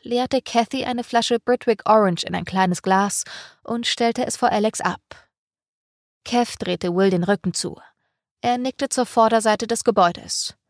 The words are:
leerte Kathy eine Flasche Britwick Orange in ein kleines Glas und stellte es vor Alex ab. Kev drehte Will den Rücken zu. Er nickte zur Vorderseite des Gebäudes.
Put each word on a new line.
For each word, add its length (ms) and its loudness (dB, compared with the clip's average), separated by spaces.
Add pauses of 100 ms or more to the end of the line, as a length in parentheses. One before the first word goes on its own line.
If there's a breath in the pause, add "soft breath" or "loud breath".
leerte 400 -2
Kathy 420 -2
eine 200 -4
Flasche 360 0
Britwick 460 0
Orange 400 4
in 80 -8
ein 100 -6
kleines 380 0
Glas 420 0 (400 loud breath)
und 220 -6
stellte 400 0
es 100 -6
vor 160 2
Alex 300 0
ab. 200 -4 (1200)
Kev 340 -2
drehte 380 -4
Will 160 4
den 120 2
Rücken 300 0
zu. 260 -8 (640)
Er 160 0
nickte 320 -4
zur 160 0
Vorderseite 640 2
des 160 -4
Gebäudes. 720 0 (140)